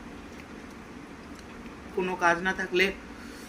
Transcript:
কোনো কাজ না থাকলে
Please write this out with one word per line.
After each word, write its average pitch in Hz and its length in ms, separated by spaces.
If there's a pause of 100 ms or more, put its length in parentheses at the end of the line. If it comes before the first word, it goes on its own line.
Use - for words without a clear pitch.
(1900)
কোনো 185 220
কাজ 170 260
না 190 100
থাকলে 185 400 (560)